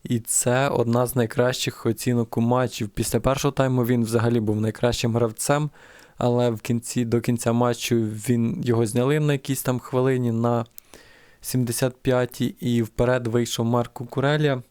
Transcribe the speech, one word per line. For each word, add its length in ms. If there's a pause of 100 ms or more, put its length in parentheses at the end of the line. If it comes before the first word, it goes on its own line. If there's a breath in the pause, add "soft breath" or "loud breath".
І 160
це 500
одна 380
з 80
найкращих 720
оцінок 520
у 40
матчі. 460
Після 320
першого 320
тайму 340
він 180
взагалі 360
був 220
найкращим 540
гравцем, 540 (480 loud breath)
але 320
в 120
кінці, 440
до 160
кінця 300
матчу 440
він, 680
його 200
зняли 340
на 140
якійсь 300
там 160
хвилині, 520
на 340 (760 loud breath)
сімдесят 560
п'ятій, 640
і 220
вперед 460
вийшов 380
Марко 400
Курелія. 640